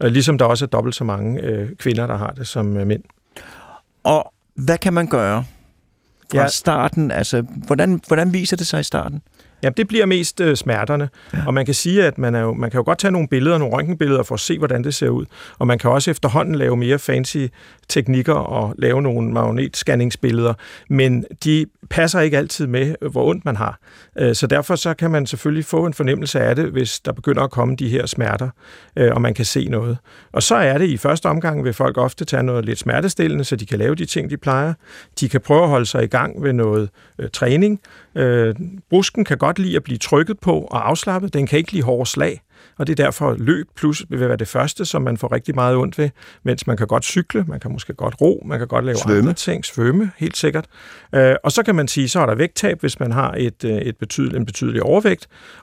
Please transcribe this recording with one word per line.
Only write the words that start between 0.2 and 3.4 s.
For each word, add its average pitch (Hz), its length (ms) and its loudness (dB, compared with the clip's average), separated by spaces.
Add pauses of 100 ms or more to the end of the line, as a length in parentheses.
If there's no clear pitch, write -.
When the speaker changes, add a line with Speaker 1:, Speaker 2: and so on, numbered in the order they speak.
Speaker 1:
der 127 60 4
også 117 200 2
er - 20 -2
dobbelt 120 280 -2
så - 100 -6
mange, 104 380 -4
øh, 107 260 -4 (100)
kvinder, 120 280 -2
der 117 100 -4
har 104 140 -2
det 131 160 -8
som, 104 300 -2
øh, 98 100 0
mænd. 104 160 0 (1000)